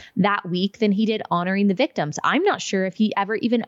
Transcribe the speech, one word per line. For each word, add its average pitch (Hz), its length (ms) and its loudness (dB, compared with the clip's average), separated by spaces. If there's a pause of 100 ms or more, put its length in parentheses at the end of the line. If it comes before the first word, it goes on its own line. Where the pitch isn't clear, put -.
(160)
that 202 340 0
week 185 300 -2
than 208 140 2
he 214 120 2
did 220 160 -2 (100)
honoring 190 360 2
the 190 60 4
victims. 180 500 -2
I'm 220 200 2
not 370 180 0
sure 190 240 -2
if 185 100 -6
he 214 220 0
ever 196 180 -2
even 233 320 0